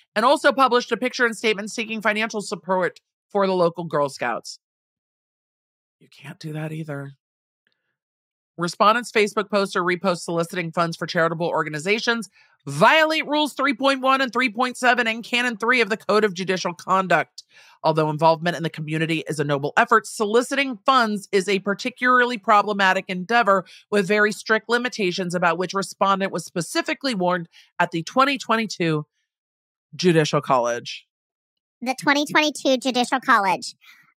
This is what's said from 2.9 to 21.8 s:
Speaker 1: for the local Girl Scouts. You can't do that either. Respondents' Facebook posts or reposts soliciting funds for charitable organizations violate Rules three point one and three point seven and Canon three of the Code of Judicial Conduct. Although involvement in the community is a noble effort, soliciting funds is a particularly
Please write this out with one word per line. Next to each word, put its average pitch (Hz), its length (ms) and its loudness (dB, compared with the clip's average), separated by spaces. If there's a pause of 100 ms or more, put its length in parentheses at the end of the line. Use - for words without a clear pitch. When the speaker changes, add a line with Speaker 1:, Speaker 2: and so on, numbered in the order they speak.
Speaker 1:
for 196 160 0
the 190 80 2
local 175 300 0
Girl 147 240 -2
Scouts. - 520 -8 (1400)
You - 100 -20
can't 135 300 -20
do 156 140 -12
that 156 180 -8
either. 143 420 -10 (1400)
Respondents' 208 540 0
Facebook 208 380 0
posts 196 260 -2
or 185 80 0
reposts 175 360 -2
soliciting 170 520 -4
funds 165 240 -2
for 170 100 -8
charitable 165 420 0
organizations 175 840 -2 (360)
violate 277 600 4
Rules 302 260 0
three 269 200 0
point 269 280 0
one 262 200 2
and 254 100 -2
three 254 180 0
point 247 280 -4
seven 240 300 2
and 220 160 -4
Canon 240 340 -2
three 240 240 2
of 202 80 0
the 214 80 -2
Code 208 260 0
of 208 100 0
Judicial 180 400 -4
Conduct. 170 680 0 (400)
Although 156 260 2
involvement 160 480 2
in 156 60 -6
the 160 80 -2
community 156 560 -4
is 151 120 -4
a 151 40 0
noble 143 340 -2
effort, 220 300 4
soliciting 240 800 -2
funds 226 440 2
is 190 160 0
a 202 120 0
particularly 247 800 0